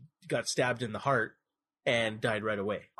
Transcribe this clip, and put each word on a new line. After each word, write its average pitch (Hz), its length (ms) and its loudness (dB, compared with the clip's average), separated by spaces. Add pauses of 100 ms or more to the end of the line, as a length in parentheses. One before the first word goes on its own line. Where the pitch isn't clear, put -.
(280)
got 120 200 -2
stabbed 123 360 0
in 107 80 -6
the 107 80 -4
heart, 123 340 2 (540)
and 113 340 0
died 107 220 0
right 107 160 0
away. 101 220 -2 (180)